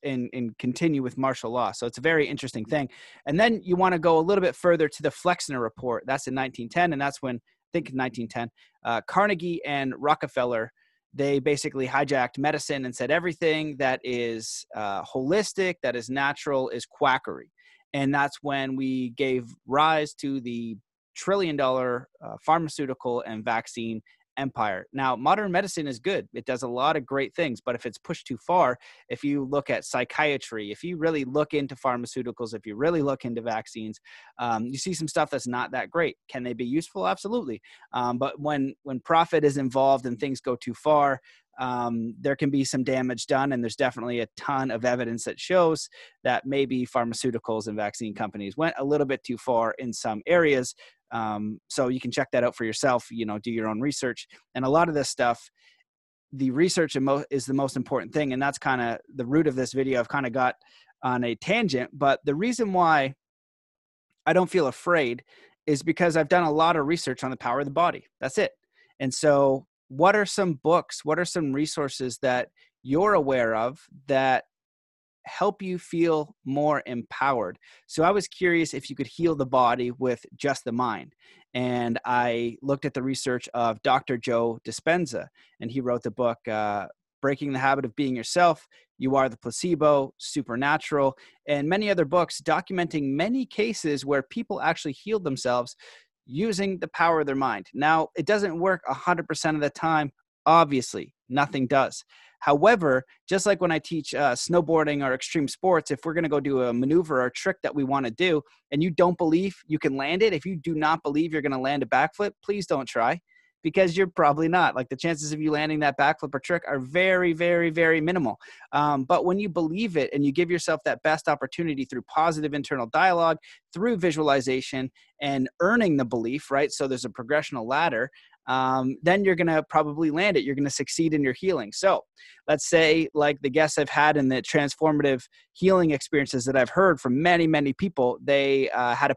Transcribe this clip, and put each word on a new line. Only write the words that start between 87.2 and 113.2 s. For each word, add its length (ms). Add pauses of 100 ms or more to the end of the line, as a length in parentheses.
Breaking 320
the 60
Habit 260
of 120
Being 180
Yourself, 540 (280)
You 200
Are 120
the 80
Placebo, 800
Supernatural, 1000 (300)
and 200
many 220
other 140
books 360
documenting 720
many 340
cases 640
where 160
people 380
actually 320
healed 320
themselves 500 (520)
using 520
the 100
power 320
of 60
their 80
mind. 400
Now, 400
it 100
doesn't 340
work 280
a 80
hundred 320
percent 300
of 40
the 100
time. 420 (340)
Obviously, 640 (160)
nothing 380
does. 380 (340)
However, 640 (240)
just 180
like 140
when 120
I 80
teach, 340
uh, 200
snowboarding 680
or 80
extreme 360
sports, 420
if 140
we're 100
gonna 140
go 100
do 240
a 100
maneuver 480
or 60
a 60
trick 300
that 120
we 80
wanna 300
do, 300 (280)
and 100
you 100
don't 280
believe 380 (100)
you 120
can 180
land 260
it, 100
if 140
you 100
do 180
not 280
believe 300
you're 100
gonna 180
land 220
a 40
backflip, 440 (120)
please 240
don't 200
try, 340 (420)